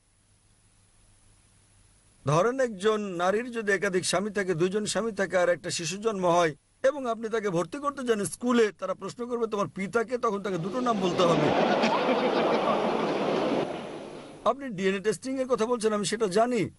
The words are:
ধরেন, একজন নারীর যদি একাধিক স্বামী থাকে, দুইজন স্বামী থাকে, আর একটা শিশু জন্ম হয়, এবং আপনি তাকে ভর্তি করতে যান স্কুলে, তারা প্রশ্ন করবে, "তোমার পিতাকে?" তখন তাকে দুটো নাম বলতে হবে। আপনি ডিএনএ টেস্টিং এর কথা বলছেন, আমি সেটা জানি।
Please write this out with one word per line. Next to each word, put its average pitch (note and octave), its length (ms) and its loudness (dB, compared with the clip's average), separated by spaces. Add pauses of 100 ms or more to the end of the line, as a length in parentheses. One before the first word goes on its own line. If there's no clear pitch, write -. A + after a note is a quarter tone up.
(2250)
ধরেন, G3+ 340 4
একজন G#3+ 420 2
নারীর G3+ 500 0
যদি A3+ 200 -2
একাধিক F#3 340 0
স্বামী F#3+ 240 0
থাকে, F#3+ 240 -2
দুইজন F#3 320 0
স্বামী G#3+ 260 -2
থাকে, F#3+ 260 -2
আর F3 120 4
একটা F3 200 0
শিশু E3+ 280 -6
জন্ম G3+ 320 0
হয়, E3 260 4 (280)
এবং C4+ 240 2
আপনি A3+ 220 -4
তাকে G#3 200 -2
ভর্তি F3+ 280 -2
করতে C#4+ 260 -4
যান G#3+ 220 0
স্কুলে, A#3+ 460 2
তারা F#3+ 220 -6
প্রশ্ন G3 340 -10
করবে, A#3 200 -2
"তোমার G3+ 200 -2
পিতাকে?" A3 500 -2
তখন G3+ 260 -2
তাকে F#3 140 -2
দুটো F#3+ 220 -4
নাম A#3 200 0
বলতে F3+ 220 2
হবে। D3+ 540 4 (2750)
আপনি C4 240 0
ডিএনএ F#3+ 300 0
টেস্টিং G#3+ 380 -2
এর C4 100 -2
কথা A3 180 2
বলছেন, A3 280 2
আমি G#3 120 0
সেটা A3+ 220 0
জানি। A3 520 2